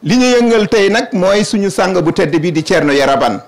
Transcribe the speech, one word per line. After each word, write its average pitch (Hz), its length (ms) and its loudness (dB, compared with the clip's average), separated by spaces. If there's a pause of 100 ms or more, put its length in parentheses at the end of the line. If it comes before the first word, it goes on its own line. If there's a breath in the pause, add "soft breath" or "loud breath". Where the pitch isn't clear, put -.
Li 180 140 0
ñu 254 80 2
yëngal 240 440 2
tey 196 220 2
nag 240 220 -2
mooy 202 320 0
suñu 202 260 -2
sang 185 300 -2
bu 160 120 0
tedd 165 260 -2
bi 170 140 -2
di 156 100 -2
Thierno 151 300 0
Yaraban. 139 560 0